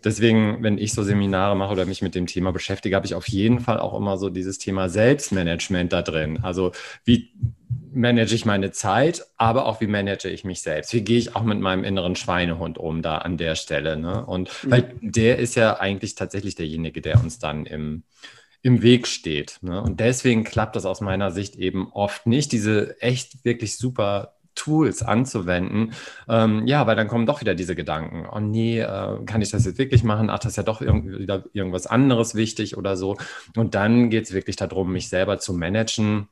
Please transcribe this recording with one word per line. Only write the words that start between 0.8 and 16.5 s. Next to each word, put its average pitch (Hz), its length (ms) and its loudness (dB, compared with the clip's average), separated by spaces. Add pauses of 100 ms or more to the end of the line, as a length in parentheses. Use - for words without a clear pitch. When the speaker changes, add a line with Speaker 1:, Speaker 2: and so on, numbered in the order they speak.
Speaker 1:
so 107 100 0
Seminare 98 520 2
mache 98 180 0
oder 92 120 2
mich 92 160 -4
mit 92 140 -2
dem 90 120 0
Thema 90 240 -2
beschäftige, 95 440 -2
habe 98 100 2
ich 95 100 -4
auf 90 120 -8
jeden 113 320 2
Fall 120 200 0
auch 98 180 -4
immer 101 200 0
so 98 120 -2
dieses 92 300 -6
Thema 95 280 -2
Selbstmanagement 90 1040 2
da 87 100 2
drin. 78 400 -2
Also 90 300 -2 (320)
wie - 260 4 (640)
manage 117 420 2
ich 110 100 -2
meine 98 260 0
Zeit, 123 540 2 (120)
aber 120 280 2
auch 113 160 -2
wie 110 60 -2
manage 98 420 -2
ich 87 140 -10
mich 92 180 -6
selbst? 76 320 -4
Wie 120 80 2
gehe 113 160 4
ich 113 180 0
auch 107 80 0
mit 107 160 0
meinem 95 240 0
inneren 92 320 0
Schweinehund 85 600 -2
um 80 240 -4
da 80 160 -2
an 87 200 -4
der 80 180 -2
Stelle, 78 420 -4
ne? 85 280 -6
Und 92 240 -4 (140)
Speaker 2:
Mhm. 135 80 0
Speaker 1:
weil 123 300 4
der 117 380 2
ist 120 160 -2
ja 110 240 4
eigentlich 98 360 -4
tatsächlich 98 400 -6